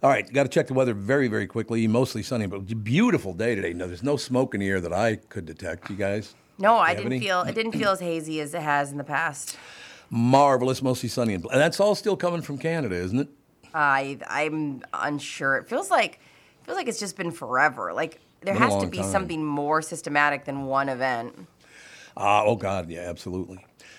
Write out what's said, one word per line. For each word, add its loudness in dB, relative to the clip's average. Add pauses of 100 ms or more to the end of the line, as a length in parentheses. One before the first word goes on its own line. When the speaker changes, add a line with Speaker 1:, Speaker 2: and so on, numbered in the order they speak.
Speaker 1:
All 6
right, 0
gotta 2
check 2
the -4
weather 4
very, 2
very 0
quickly. 0
Mostly 2
sunny, -2
but -6
beautiful 2
day 0
today. -2
No, -6
there's -10
no 2
smoke 0
in -2
the 0
air 2
that -4
I 2
could -10
detect. -10
You -8
guys -4 (240)
Speaker 2:
No, 4
I 4
Speaker 1:
have 0
Speaker 2:
didn't -4
Speaker 1:
any? -2
Speaker 2:
feel, 0
it -4
didn't -2
feel 0
as 0
hazy -4
as -8
it -4
has 0
in -8
the -6
past. -4 (520)
Speaker 1:
Marvelous, 4
mostly 0
sunny. 0
And -4
bl-, -8
and 4
that's 2
all 4
still -2
coming -2
from -8
Canada, -2
isn't 0
it? -2 (440)
Speaker 2:
I, 2
I'm -2 (100)
unsure. -2
It -6
feels -4
like, 2 (440)
feels -6
like -4
it's -4
just -8
been -4
forever. 0
Like, -6 (200)
there -2
Speaker 1:
Been 2
a 6
Speaker 2:
has 4
to 2
Speaker 1:
long 0
Speaker 2:
be -6
Speaker 1:
time. -2
Speaker 2:
something 0
more 0
systematic 0
than -6
one 2
event. -4 (680)
Speaker 1:
Uh, 4
oh, 4
God, -2
yeah, -8
absolutely. -8 (340)